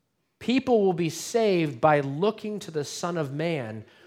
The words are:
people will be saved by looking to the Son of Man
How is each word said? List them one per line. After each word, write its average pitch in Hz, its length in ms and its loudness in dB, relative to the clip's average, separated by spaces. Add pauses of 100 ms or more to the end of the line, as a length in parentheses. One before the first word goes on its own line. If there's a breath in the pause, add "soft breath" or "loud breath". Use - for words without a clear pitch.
(380)
people 240 480 2
will 185 80 4
be 165 160 0
saved 170 720 0
by 151 200 6
looking 202 580 -4
to - 100 -14
the 156 140 -4
Son 180 340 -6
of 143 160 -4
Man 139 500 -4 (240 loud breath)